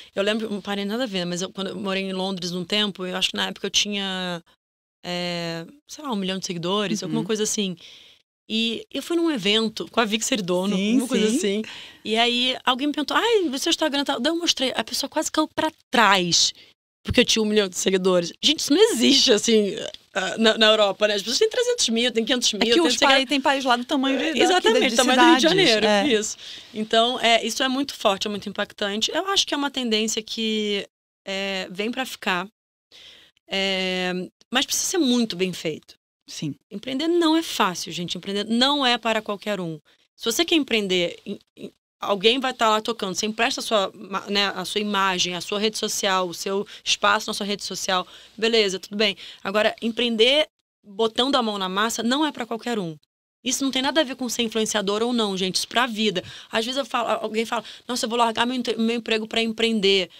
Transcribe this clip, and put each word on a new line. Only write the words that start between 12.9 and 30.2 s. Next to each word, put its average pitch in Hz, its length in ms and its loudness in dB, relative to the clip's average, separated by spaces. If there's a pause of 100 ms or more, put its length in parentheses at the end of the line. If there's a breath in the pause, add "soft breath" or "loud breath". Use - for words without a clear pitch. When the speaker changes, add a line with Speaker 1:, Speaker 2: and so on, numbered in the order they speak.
Speaker 1:
perguntou, 277 240 -2
"Ai, 359 420 2
seu - 120 -2
Instagram 285 340 0
tá." 277 140 -2
Daí 247 140 0
eu 339 60 0
mostrei, 285 380 0
a 226 80 0
pessoa 254 240 -6
quase - 240 -4
caiu 311 220 2
pra 311 180 0 (180)
trás, 196 600 4 (500 loud breath)
porque - 180 2
eu 240 40 8
tinha 226 180 2
um 214 40 0
milhão 208 240 2
de - 80 -10
seguidores. 185 640 2
Gente, 302 160 4
isso - 160 0
não 427 180 6
existe, 262 400 4
assim, 214 420 4 (380)
ah, 185 240 -2
na, 220 220 4
na 220 80 6
Europa, 214 420 4
né? 208 60 0
As 202 80 -2
pessoas 226 160 -2
têm 440 100 4
trezentos 480 400 0
mil, 240 240 2
têm 226 100 2
quinhentos 254 300 0
mil, 202 80 -2
Speaker 2:
É 208 60 2
que 233 60 2
Speaker 1:
tem 320 100 6
Speaker 2:
os 302 100 4
Speaker 1:
não 240 60 -2
sei 285 80 4
o 269 40 8
quê. 269 60 8
Speaker 2:
pai-, 269 100 2
tem 277 140 0
país 269 240 2
lá 247 140 4
do 240 80 -6
tamanho 269 320 0
de, 285 80 -2
daqui, 311 160 0
Speaker 1:
Exatamente, 359 480 4
Speaker 2:
de 233 60 -2
Speaker 1:
tamanho 254 220 4
do 247 60 8
Rio 240 120 8
de 262 40 4
Speaker 2:
cidades. 359 180 4 (120)
Speaker 1:
Janeiro, 214 160 4
Speaker 2:
É. 208 220 4
Speaker 1:
isso. 214 280 0 (380 loud breath)
Então, 226 460 0
é, 226 260 2
isso 226 160 -4
é 262 60 2
muito 269 260 -2
forte, 196 320 0
é 214 40 -6
muito 202 160 -8
impactante. 208 640 -4
Eu 339 180 -4
acho 392 180 0
que - 80 -6
é - 20 0
uma 285 140 -2
tendência 220 520 -2